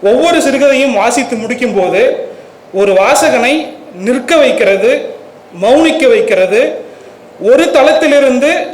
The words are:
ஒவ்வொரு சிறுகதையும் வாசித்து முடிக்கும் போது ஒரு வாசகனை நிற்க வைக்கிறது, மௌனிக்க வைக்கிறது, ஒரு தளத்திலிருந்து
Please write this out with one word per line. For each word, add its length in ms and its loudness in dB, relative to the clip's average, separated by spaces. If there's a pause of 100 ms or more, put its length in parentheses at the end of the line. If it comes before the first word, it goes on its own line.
ஒவ்வொரு 380 2
சிறுகதையும் 520 0
வாசித்து 420 -2
முடிக்கும் 380 -6
போது 280 0 (720)
ஒரு 200 0
வாசகனை 600 2 (420)
நிற்க 420 -2
வைக்கிறது, 540 2 (720)
மௌனிக்க 460 2
வைக்கிறது, 540 0 (800)
ஒரு 320 2
தளத்திலிருந்து 800 2 (220)